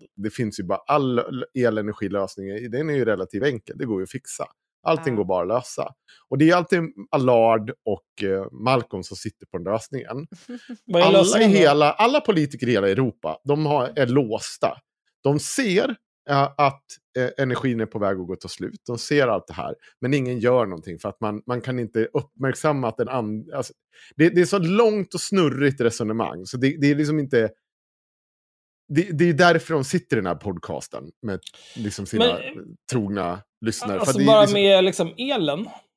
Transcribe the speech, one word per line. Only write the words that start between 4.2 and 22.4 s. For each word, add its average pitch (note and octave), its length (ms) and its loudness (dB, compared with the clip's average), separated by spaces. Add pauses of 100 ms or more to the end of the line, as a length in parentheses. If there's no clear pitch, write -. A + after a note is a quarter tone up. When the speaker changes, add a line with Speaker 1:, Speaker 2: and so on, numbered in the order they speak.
Speaker 1:
Allting D#3+ 260 -2
Speaker 2:
Ja. A2 40 -2
Speaker 1:
går G2+ 80 0
bara F2+ 160 0
att F2 60 -4
lösa. A#2 460 -6 (360)
Och C3+ 80 -4
det D#3 120 6
är F3 60 6
alltid F3+ 240 0 (320)
Allard A2+ 600 4 (140)
och, - 440 -6
eh, F#2+ 220 -2
Malcolm G#2+ 520 -2
som - 140 -14
sitter - 280 -14
på - 120 -12
den F2 160 -6
lösningen. B2 540 -8 (300)
Speaker 3:
<laughs> - 280 -20
Vad F3 160 2
är F3+ 40 6
Speaker 1:
Alla F3 140 6
i - 20 8
Speaker 3:
lösningen G#3+ 300 6
då? G3 60 6
Speaker 1:
hela, D3 340 6
alla C4 300 2
politiker C#3 460 0
i A#2+ 40 2
hela G2+ 180 2
Europa, G2 540 -2
de D3 220 0
har, C#3+ 300 0
är C3+ 120 2
låsta. A2+ 680 -2 (460)
De D3 160 2
ser, G#3+ 500 -2 (400)
eh, C#3 120 4 (160)
att, C#3 260 0 (340)
eh, B2+ 120 0 (140)
energin B2 360 -2
är A2 60 -2
på G#2+ 140 -8
väg G2 200 -2
att F2 80 -8
gå F#2 80 -6
ta - 120 -16
slut. - 400 -10
De A#2+ 100 -8
ser C#3 300 0
allt G2+ 200 -2
det E2+ 60 -16
här, D2 220 -8 (260)
men B2+ 120 -2
ingen B2+ 260 -2
gör A#2+ 260 2
någonting, E2+ 340 -10
för G#2 100 -8
att - 120 -12
man, G#2 260 -6
man B2 140 -4
kan B2+ 180 -6
inte A2 340 -2
uppmärksamma C3+ 760 -2